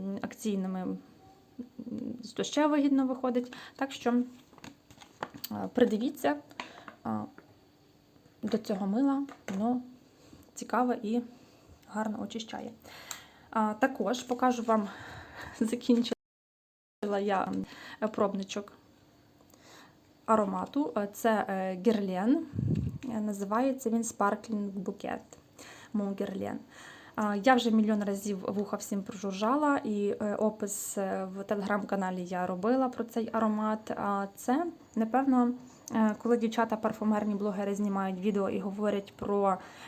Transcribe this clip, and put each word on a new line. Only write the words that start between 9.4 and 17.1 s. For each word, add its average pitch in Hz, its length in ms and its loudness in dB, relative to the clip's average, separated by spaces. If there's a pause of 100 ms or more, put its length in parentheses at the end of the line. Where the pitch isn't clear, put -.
воно 240 280 0 (720)
цікаве 240 500 0
і 226 180 2 (680)
гарно 214 340 -4
очищає. 220 500 -8 (800)
А, 214 240 2
також 247 500 0
покажу 247 400 2
вам, 220 260 2 (340)
<laughs> - 360 -12
закінчила 240 600 2 (1000)